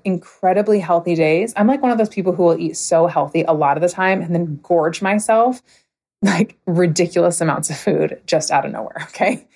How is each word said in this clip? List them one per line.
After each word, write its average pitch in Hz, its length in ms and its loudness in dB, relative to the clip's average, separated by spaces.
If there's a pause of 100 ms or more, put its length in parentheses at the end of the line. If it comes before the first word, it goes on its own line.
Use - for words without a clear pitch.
incredibly 196 760 0
healthy 170 380 0
days. 170 400 2
I'm, 208 100 2
like, 277 160 2
one 254 80 2
of 233 80 0
those 214 120 0
people 185 220 -2
who 175 120 0
will 165 140 4
eat 165 180 -4
so 165 320 2
healthy 160 340 -2
a 160 120 2
lot 147 220 2
of 151 40 -4
the 175 80 2
time 190 320 0
and 170 140 -4
then 165 280 -4
gorge 170 400 0
myself, 220 600 0 (600)
like, 196 340 0 (100)
ridiculous 175 760 0
amounts 156 300 -2
of 147 80 -10
food - 480 -2
just - 260 -2
out 147 140 0
of 143 40 -8
nowhere, - 280 -10 (100)
okay? - 480 -4